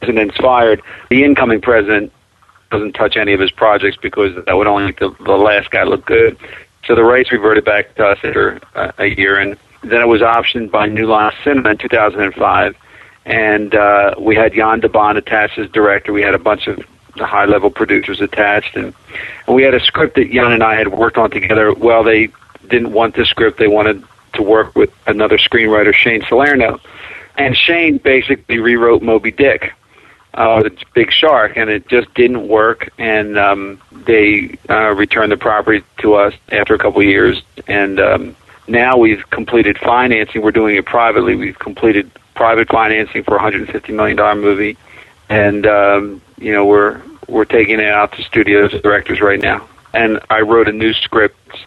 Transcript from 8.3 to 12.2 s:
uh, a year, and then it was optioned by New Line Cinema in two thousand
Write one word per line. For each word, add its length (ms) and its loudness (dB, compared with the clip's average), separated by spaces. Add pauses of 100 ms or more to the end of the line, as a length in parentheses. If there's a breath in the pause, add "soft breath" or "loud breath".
uh, 240 -6
a 80 -2
year, 320 -2
and 180 -4 (280)
then 160 0
it 80 2
was 120 4
optioned 520 -2
by 140 0
New 200 -4
Line 260 0 (120)
Cinema 260 0
in 80 -2
two 100 -10
thousand 320 0